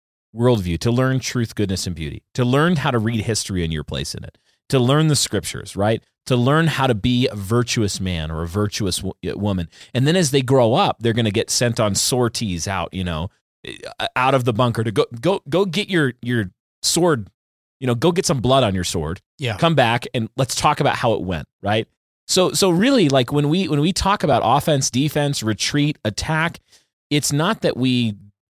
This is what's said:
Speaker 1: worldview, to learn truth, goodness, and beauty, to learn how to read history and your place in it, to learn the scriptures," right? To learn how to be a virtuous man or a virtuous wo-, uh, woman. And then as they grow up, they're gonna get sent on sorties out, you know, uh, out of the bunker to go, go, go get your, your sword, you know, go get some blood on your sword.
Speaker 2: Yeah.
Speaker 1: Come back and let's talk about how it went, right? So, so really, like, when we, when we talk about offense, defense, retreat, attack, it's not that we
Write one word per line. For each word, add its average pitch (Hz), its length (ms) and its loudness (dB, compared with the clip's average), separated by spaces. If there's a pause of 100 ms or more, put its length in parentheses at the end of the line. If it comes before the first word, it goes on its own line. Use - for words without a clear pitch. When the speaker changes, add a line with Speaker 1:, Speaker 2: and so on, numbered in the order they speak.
(360)
Speaker 1:
worldview, 107 440 2
to 120 120 -2
learn 131 280 0
truth, 123 360 -4
goodness, 95 300 -2
and 90 100 -6
beauty, 76 280 -10 (100)
to 131 120 -2
learn 147 320 2
how 139 140 -2
to - 80 2
read 113 260 0
history 101 380 -2
and 80 80 -2
your 76 120 -4
place - 320 -8
in - 80 -12
it, - 140 -18 (320)
to 135 100 2
learn 139 280 4
the 151 80 4
scriptures," - 600 -4
right? 104 280 0 (240)
To 135 80 2
learn 143 320 4
how 135 200 2
to 123 80 2
be 123 320 2
a 104 80 -10
virtuous 107 640 -2
man 85 320 -4
or 80 120 -6
a 85 40 -4
virtuous 98 560 -4
wo-, 92 120 -8 (140)
uh, - 80 -6
woman. 95 320 -2 (240)
And 131 140 2
then 165 80 4
as 170 160 0
they 139 100 2
grow 123 320 4
up, 175 260 2
they're 113 140 0
gonna 110 180 0
get 104 200 -2
sent 120 280 0
on 104 160 0
sorties 117 720 -2
out, 95 260 -4
you 92 100 -4
know, 85 260 -4 (680)
uh, - 160 -4
out 131 180 2
of 127 120 2
the 127 80 2
bunker 117 300 0
to 113 80 -2
go, 135 140 0 (160)
go, 180 280 0
go 170 160 2
get 185 240 -2
your, 156 320 2
your 120 280 -2 (320)
sword, 156 460 0 (520)
you 131 80 -4
know, 120 80 2
go 156 180 2
get 180 120 -2
some 147 140 0
blood 127 240 4
on 101 100 2
your 90 120 -2
sword. 82 340 -4 (180)
Speaker 2:
Yeah. 113 200 -6
Speaker 1:
Come 165 180 2
back 120 380 2
and 113 240 -4
let's - 180 -2
talk 151 240 0
about 139 160 2
how 117 180 0
it - 80 -2
went, 87 260 -6 (140)
right? 107 260 -2 (420)
So, 185 240 2
so 190 160 2
really, 190 400 4
like, 135 240 2
when 147 160 2
we, 175 180 2
when 143 140 0
we 165 100 2
talk 196 320 0
about 135 220 4
offense, 139 440 2
defense, 143 540 -2
retreat, 143 640 0
attack, 160 540 -4 (500)
it's 147 240 0
not 165 300 0
that 170 120 0
we 123 400 0 (400)